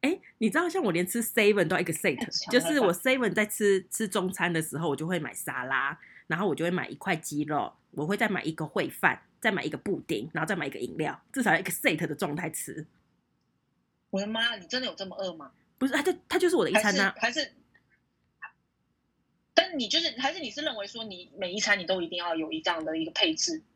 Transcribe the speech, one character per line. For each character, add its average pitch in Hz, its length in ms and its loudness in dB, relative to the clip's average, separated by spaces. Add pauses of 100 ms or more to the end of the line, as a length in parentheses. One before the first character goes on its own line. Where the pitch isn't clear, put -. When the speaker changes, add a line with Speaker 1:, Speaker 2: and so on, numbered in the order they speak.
Speaker 1:
哎， 330 180 2 (200)
你 220 100 4
知 185 80 2
道 349 100 4
像 349 160 0
我 208 80 4
连 175 140 2
吃 233 180 -4
seven 202 440 6
都 185 80 2
要 151 40 2
一 170 40 2
个 165 100 -2
set， 156 240 0
Speaker 2:
太 233 80 -4
强 - 280 -6
了 247 60 8
吧。 311 80 0
Speaker 1:
就 311 60 2
是 294 60 4
我 190 140 6
seven 247 400 2
在 214 120 4
吃， 202 440 2
吃 220 180 -2
中 185 240 0
餐 175 200 0
的 160 100 2
时 160 160 -4
候， 160 120 0
我 139 60 2
就 156 100 -4
会 175 140 0
买 139 140 -6
沙 127 300 -6
拉， 135 340 0 (300)
然 165 120 -2
后 208 80 2
我 151 80 2
就 160 100 0
会 175 60 2
买 175 160 -2
一 - 80 -10
块 190 200 -2
鸡 151 280 -4
肉， 147 300 -2 (180)
我 147 140 -4
会 202 120 0
再 220 100 2
买 185 160 0
一 160 80 -2
个 156 140 -4
烩 160 240 -2
饭， - 320 0 (180)
再 220 120 2
买 165 120 -2
一 160 60 -2
个 156 80 -6
布 190 300 -4
丁， 131 260 -4
然 156 100 -2
后 160 40 -4
再 196 80 0
买 156 100 -4
一 139 40 -4
个 - 100 -12
饮 - 180 -6
料， 147 240 -4 (100)
至 262 120 -2
少 185 100 6
要 165 60 4
一 190 40 -4
个 175 80 -4
set 165 360 0
的 147 80 -4
状 147 200 -2
态 165 140 -4
吃。 - 380 -10 (1200)
Speaker 2:
我 190 100 -2
的 202 80 -4
妈， 226 280 0
你 180 120 -14
真 254 140 -2
的 247 60 -4
有 170 80 -8
这 196 100 -8
么 180 120 -12
饿 185 180 -4
吗？ 143 160 -16 (260)
Speaker 1:
不 269 100 2
是， 269 60 0
它 285 80 2
就， 349 120 2 (140)
它 - 100 0
就 359 120 6
是 339 60 4
我 262 80 6
的 185 80 2
一 - 20 0
餐 214 260 4
啊。 196 180 2
Speaker 2:
还 233 140 0
是， 311 80 -4
还 - 60 -2
是， - 60 -16 (2000)
但 349 260 4
你 220 80 -2
就 294 120 0
是， 262 200 -4
还 269 140 0
是 381 60 -8
你 262 100 -6
是 294 120 -8
认 294 140 -4
为 202 100 -8
说 226 180 -12
你 180 340 -14
每 185 160 -6
一 208 60 -4
餐 202 180 2
你 180 80 -6
都 185 160 0
一 165 60 -4
定 175 100 -6
要 175 180 -2
有 156 160 -4
一 160 80 -4
这 165 100 -2
样 165 140 -2
的 156 140 -4
一 160 80 -2
个 156 60 -8
配 - 240 0
置？ 170 260 -4 (140)